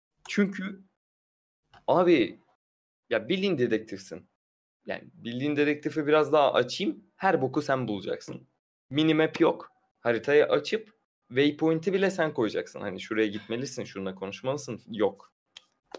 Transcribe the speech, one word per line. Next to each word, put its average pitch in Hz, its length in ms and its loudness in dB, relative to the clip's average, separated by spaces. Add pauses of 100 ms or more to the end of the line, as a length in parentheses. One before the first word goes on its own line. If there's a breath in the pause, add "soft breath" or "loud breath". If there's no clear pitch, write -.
(280)
Çünkü 202 540 -2 (1040)
abi 160 540 4 (680)
ya 110 180 -2
bildiğin 190 300 0
dedektifsin. 107 680 -4 (600)
Yani - 160 -8 (120)
bildiğin 123 420 -6
dedektifi 147 500 0
biraz 151 260 4
daha 147 200 4
açayım, - 520 -2 (120)
her 185 260 2
boku 131 200 -2
sen 131 260 -2
bulacaksın. 98 600 -8 (420)
Minimap 156 500 2
yok. - 320 0 (280)
Haritayı 117 460 4
açıp 147 460 -2 (360)
waypoint'i 160 640 2
bile 190 180 2
sen 160 240 -2
koyacaksın. 104 460 -2
Hani 95 200 -6
"Şuraya 110 260 0
gitmelisin, 110 580 -6
şununla 95 300 -8
konuşmalısın." 110 640 -8 (100)
Yok. 107 420 -2 (680)